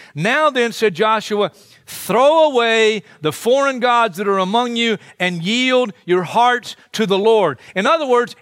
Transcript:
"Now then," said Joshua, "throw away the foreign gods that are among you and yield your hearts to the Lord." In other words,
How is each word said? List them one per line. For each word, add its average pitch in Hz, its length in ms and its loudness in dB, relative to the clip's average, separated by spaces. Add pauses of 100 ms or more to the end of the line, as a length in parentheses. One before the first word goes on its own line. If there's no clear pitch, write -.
(160)
"Now 262 340 0
then," 240 220 -2
said 214 240 -2
Joshua, 208 560 -2 (340)
"throw 285 600 2
away 226 580 2 (180)
the 151 100 -2
foreign 262 480 0
gods 233 380 0
that 202 100 -4
are 196 120 0
among 233 360 -2
you 233 220 -2 (220)
and 180 240 -2
yield 247 500 0 (120)
your 180 180 0
hearts 240 520 -2 (180)
to 220 120 -2
the 190 140 0
Lord." 202 400 2 (160)
In 190 100 -2
other 311 220 0
words, 240 340 0